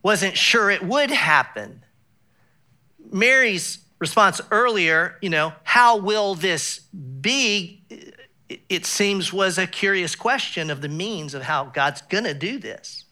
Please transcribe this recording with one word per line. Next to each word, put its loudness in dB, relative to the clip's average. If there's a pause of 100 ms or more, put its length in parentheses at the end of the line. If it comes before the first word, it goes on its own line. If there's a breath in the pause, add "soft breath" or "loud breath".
wasn't 2
sure 4
it 0
would 0
happen. 0 (1300)
Mary's 2 (200)
response 2
earlier, 2
you -4
know, 0 (100)
"How 6
will 0
this -4 (400)
be?" -2 (840)
it -4
seems 0
was 0
a 0
curious -2
question -4
of -6
the -8
means -8
of -10
how -2
God's -2
gonna -4
do -6
this. -14